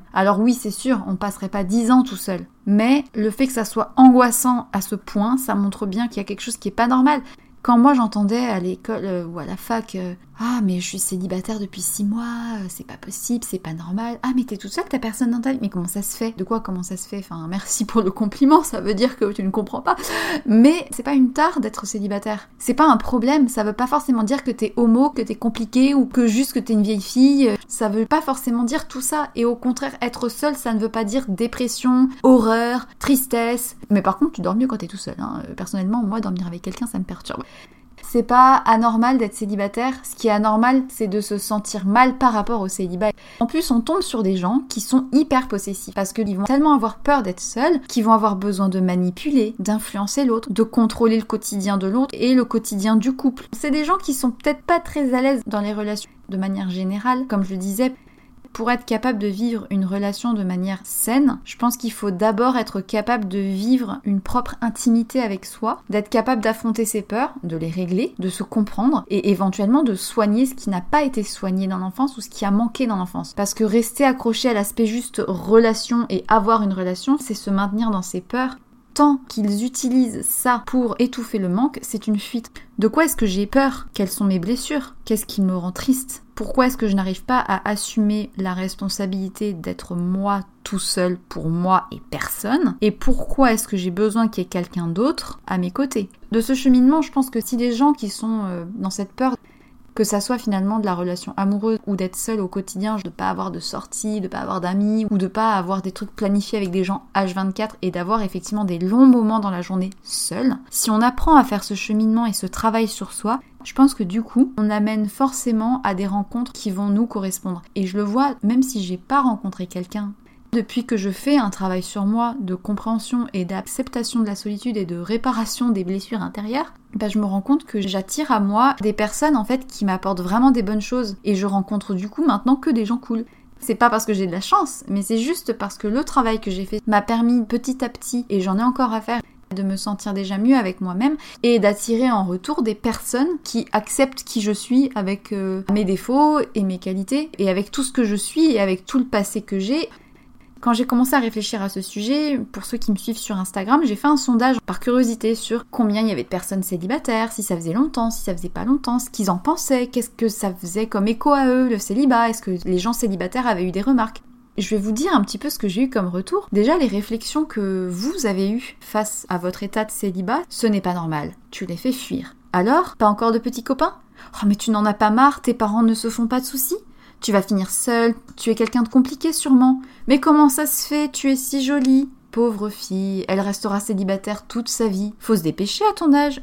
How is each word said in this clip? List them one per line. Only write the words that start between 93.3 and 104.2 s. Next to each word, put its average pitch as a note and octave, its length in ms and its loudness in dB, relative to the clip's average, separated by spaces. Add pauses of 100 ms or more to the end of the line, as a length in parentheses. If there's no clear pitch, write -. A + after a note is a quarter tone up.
est-ce G#3+ 160 -2
que G#3 80 -2
j'ai F3+ 140 -2
besoin G#3+ 360 2
qu'il G#3+ 160 -2
y F3+ 40 -4
ait - 20 -18
quelqu'un F3 400 -4
d'autre A#3 580 -2
à F#3 120 -2
mes F3+ 120 -2
côtés ? C4 380 -2 (240)
De A3+ 80 2
ce C4 140 0
cheminement, C4 480 6
je - 100 -4
pense C4 180 0
que A3+ 100 -2
si A#3+ 160 -4
les A#3+ 160 0
gens C#4 200 4
qui A3+ 160 -2
sont, A3 380 -4
euh, F3 180 -6 (100)
dans F#3+ 160 -4
cette G3 220 -8
peur, C4 240 0 (600)
que G#3+ 80 2
ça G#3 160 0
soit B3 180 -2
finalement G3+ 400 0
de G#3 60 -2
la F#3 100 0
relation F3+ 420 -6
amoureuse G#3 520 0
ou G3+ 80 -2
d'être F#3 180 -4
seule A3 240 -4
au F#3+ 80 -2
quotidien, G3 560 -4
de F3 80 -10
pas F#3 200 -4
avoir F#3+ 200 -6
de E3 80 -10
sortie, - 640 -8